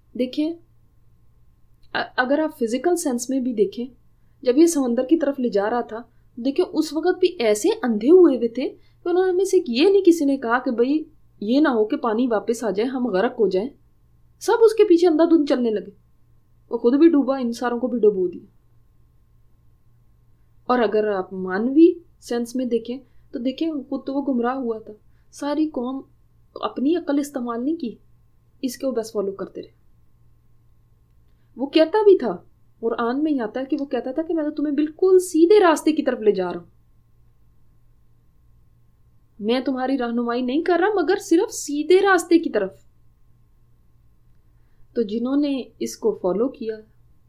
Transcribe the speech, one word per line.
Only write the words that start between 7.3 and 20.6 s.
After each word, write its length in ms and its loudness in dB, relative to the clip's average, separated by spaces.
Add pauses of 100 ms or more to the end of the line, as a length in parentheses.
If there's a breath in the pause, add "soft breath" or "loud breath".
अंधे 380 -2
हुए 300 6
हुए 100 -2
थे 220 -6
कि 400 -14
उन्होंने 220 2
में 140 0
से 240 2
ये 200 4
नहीं 140 4
किसी 220 4
ने 120 0
कहा 220 0
कि 120 -4
भाई 340 0 (360)
ये 200 2
ना 80 4
हो 160 2
कि 100 -4
पानी 320 0
वापस 360 -2
आ 80 -2
जाए, 140 -2
हम 240 -4
गर्क 300 0
हो 80 2
जाएं। 240 -2 (680)
सब 140 0
उसके 300 4
पीछे 240 4
अंधाधुंध 400 4
चलने 240 0
लगे, 220 -6 (800)
वो 60 -6
खुद 180 0
भी 140 6
डूबा, 280 2
इन 140 -4
सारों 280 -4
को 80 -4
भी 120 -4
डुबो 280 2
दिया। 260 -12 (2250)